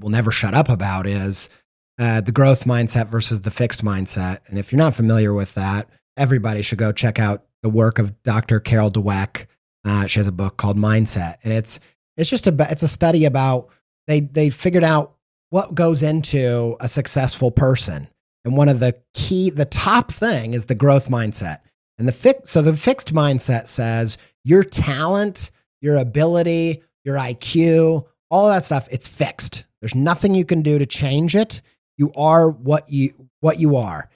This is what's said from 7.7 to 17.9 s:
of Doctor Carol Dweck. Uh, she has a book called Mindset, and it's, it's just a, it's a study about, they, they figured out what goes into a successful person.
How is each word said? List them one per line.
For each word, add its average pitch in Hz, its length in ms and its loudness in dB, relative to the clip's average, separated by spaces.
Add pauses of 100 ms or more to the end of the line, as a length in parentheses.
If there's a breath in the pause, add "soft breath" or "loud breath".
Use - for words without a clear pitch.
of 101 240 -2
Doctor 110 380 0
Carol 107 300 2
Dweck. 98 540 -4 (400)
Uh, 101 220 0
she 107 140 0
has 101 60 0
a 98 60 -2
book 98 240 -6
called 101 220 0
Mindset, 104 640 0
and 110 80 -4
it's, 110 280 -4 (360 soft breath)
it's 165 140 -2
just 247 160 -4
a, 147 240 2
it's 156 120 -4
a 156 60 0
study 165 380 2
about, 131 420 0 (380 soft breath)
they, 151 140 2
they 147 280 0
figured 175 360 0
out 151 320 0 (340)
what 185 240 -2
goes 165 280 2
into 127 800 0
a 123 80 -6
successful 131 640 -2
person. 123 580 0 (340)